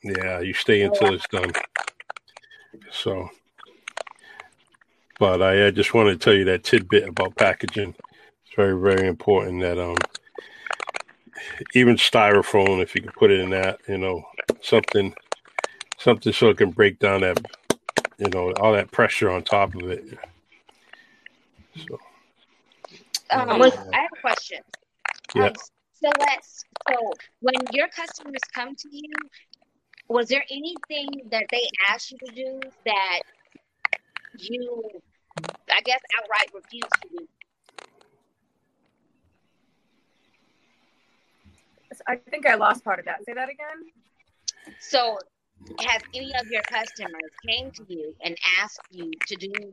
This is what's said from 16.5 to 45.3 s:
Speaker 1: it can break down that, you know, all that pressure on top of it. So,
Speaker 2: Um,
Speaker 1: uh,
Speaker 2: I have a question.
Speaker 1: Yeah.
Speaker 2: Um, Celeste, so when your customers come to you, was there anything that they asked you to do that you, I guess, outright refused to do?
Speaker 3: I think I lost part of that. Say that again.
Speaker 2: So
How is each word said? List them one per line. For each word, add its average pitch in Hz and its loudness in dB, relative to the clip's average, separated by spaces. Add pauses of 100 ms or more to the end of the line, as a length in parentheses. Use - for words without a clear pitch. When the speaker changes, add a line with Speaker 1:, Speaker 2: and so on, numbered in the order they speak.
Speaker 1:
it 101 2
can 98 4
break 101 4
down 98 2
that, 92 0 (760)
you 101 -2
know, 90 -2
all 104 4
that 101 2
pressure 110 2
on 92 -2
top 98 2
of 90 -8
it. 90 -8 (1800)
So, - -14 (1300)
Speaker 2:
Um, 254 0
Speaker 1:
uh, 240 8 (220)
Speaker 2:
I 220 0
have 311 0
a 320 -20
question. - -4 (760)
Speaker 1:
Yeah. - 4
Speaker 2:
Um, - 2 (500)
Celeste, - -2 (240)
so 233 -4 (280)
when 254 0 (180)
your 285 0
customers 320 -12 (140)
come 262 -8
to 294 -18
you, 294 -16 (1000)
was 233 -6
there 269 -4
anything 294 -12 (220)
that 220 -4
they 247 -4 (200)
asked 220 -6
you 262 -20
to 233 -20
do 262 -10 (240)
that 196 -2 (1160)
you, 240 -10 (880)
I 196 2
guess, 254 -2 (180)
outright 214 -2
refused - -14 (120)
to 370 -20 (100)
do? 330 -18 (4000)
Speaker 3:
I 247 -6
think 294 -6
I 247 4
lost 208 0
part 190 -4
of 175 -14
that. 208 -10
Say 240 -14
that 254 -8
again. 311 -18 (880)
Speaker 2:
So 233 -2 (600)